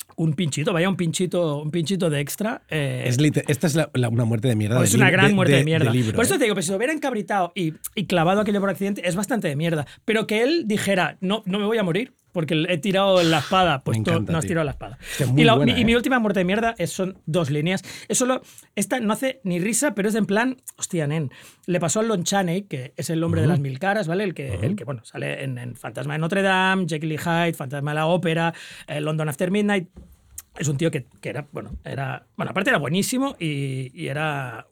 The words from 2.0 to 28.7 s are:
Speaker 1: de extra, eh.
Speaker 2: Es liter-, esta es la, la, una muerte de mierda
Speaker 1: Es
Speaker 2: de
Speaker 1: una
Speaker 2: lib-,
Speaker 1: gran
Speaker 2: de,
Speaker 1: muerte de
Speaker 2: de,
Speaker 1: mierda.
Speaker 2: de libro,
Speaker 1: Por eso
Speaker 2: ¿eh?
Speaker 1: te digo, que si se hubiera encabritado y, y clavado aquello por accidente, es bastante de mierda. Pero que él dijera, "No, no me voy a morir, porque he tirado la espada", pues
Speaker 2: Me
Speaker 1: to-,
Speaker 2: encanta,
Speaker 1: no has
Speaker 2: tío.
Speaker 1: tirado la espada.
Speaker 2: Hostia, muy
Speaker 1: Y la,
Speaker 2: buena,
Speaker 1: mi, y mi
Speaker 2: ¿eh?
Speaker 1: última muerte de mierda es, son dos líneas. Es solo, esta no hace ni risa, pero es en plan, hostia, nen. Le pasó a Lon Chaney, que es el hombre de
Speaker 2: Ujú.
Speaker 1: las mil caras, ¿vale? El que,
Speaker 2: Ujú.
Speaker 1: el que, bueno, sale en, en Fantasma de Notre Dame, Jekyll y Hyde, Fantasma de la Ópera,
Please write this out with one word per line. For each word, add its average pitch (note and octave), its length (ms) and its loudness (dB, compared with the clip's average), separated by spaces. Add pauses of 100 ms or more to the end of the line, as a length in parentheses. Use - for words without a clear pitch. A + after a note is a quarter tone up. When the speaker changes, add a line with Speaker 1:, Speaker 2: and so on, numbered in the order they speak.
Speaker 1:
de D3 100 0
extra, G3+ 480 -4
eh. C3+ 380 -2
Speaker 2:
Es B2 140 2
liter-, D3 280 2
esta - 200 2
es D3 80 0
la, D#3 180 0
la, B2 160 2
una A#2 160 2
muerte A2 220 0
de A#2+ 80 4
mierda G#2+ 280 2
Speaker 1:
Es - 100 4
Speaker 2:
de - 40 4
Speaker 1:
una F#3 120 6
Speaker 2:
lib-, - 20 4
Speaker 1:
gran F#3+ 160 6
Speaker 2:
de, G#3 80 6
Speaker 1:
muerte F3+ 180 4
de C3+ 60 6
Speaker 2:
de, C3+ 60 2
Speaker 1:
mierda. D#3+ 200 2
Speaker 2:
de - 60 2
libro, A#2 240 2
Speaker 1:
Por - 100 2
eso - 80 2
Speaker 2:
¿eh? F#4 60 2
Speaker 1:
te B3 60 4
digo, G#3 100 0
que F3+ 80 -2
si D3+ 60 -4
se G3 60 0
hubiera A#3+ 160 0
encabritado G#3+ 600 -2
y, E3 220 -2 (180)
y G#3 140 -4
clavado F#3 340 4
aquello G3+ 200 2
por G3 100 0
accidente, G3 360 -4
es E3+ 80 0
bastante G3+ 340 -2
de C#3 60 -2
mierda. D#3 300 0 (180)
Pero G#3+ 220 0
que A3 160 0
él D#4 240 2
dijera, G3 560 0
"No, G3+ 240 -2
no G3 140 -2
me G3+ 60 -2
voy A3 120 0
a G#3+ 60 2
morir, F#3 300 -2 (180)
porque D#3+ 360 0
he F3+ 120 0
tirado F#3+ 440 4
la D#3+ 140 4
espada", E3 460 2
pues G#2+ 160 0
Speaker 2:
Me A2 40 0
Speaker 1:
to-, - 80 0
Speaker 2:
encanta, G#2+ 220 0
Speaker 1:
no E3 60 0
has C#3 40 0
Speaker 2:
tío. F#2+ 60 -4
Speaker 1:
tirado E3 160 0
la C3 60 -4
espada. - 280 -12
Speaker 2:
Hostia, - 280 -4
muy C3 140 4
Speaker 1:
Y - 40 8
la, - 80 8
Speaker 2:
buena, - 200 4
Speaker 1:
mi, - 80 0
y G#3+ 40 4
mi A3+ 80 4
Speaker 2:
¿eh? - 20 6
Speaker 1:
última B3 240 2
muerte G#3+ 220 0
de - 20 2
mierda A3 340 0
es, E3+ 140 -4
son F#3 340 -4
dos D#3+ 240 0
líneas. D#3+ 320 0 (280)
Es A3+ 80 0
solo, B3+ 240 0 (340)
esta G#3+ 240 -2
no A3 140 0
hace C4 320 -4
ni F3 140 -2
risa, G3 360 0
pero G3+ 140 0
es G#3 60 -2
en G#3+ 100 2
plan, A3+ 320 0 (200)
hostia, D#3 300 -2
nen. D3 240 -2 (340)
Le F3+ 140 0
pasó F3 220 0
a - 20 2
Lon G#3 220 0
Chaney, G3 380 0
que C3 340 -10
es C3+ 120 -8
el D#3+ 140 0
hombre E3 160 2
de A2 80 4
Speaker 2:
Ujú. F3 60 4
Speaker 1:
las C#3+ 80 2
mil C3+ 180 -6
caras, G3 300 0
¿vale? F#3+ 160 0
El F3+ 80 -4
que, C#3 180 -8
Speaker 2:
Ujú. B2+ 140 -4
Speaker 1:
el F3 100 0
que, G3+ 80 -8
bueno, B2 220 -8
sale D3 400 -8
en, C3 120 -6
en A#2+ 200 -10
Fantasma C3+ 380 -8
de D#3 40 -4
Notre E3+ 220 0
Dame, F#3+ 480 2
Jekyll D#3 240 -4
y D3+ 40 -4
Hyde, E3+ 360 0
Fantasma C#3+ 380 -6
de D3 40 -4
la D#3 120 0
Ópera, E3 460 0 (340)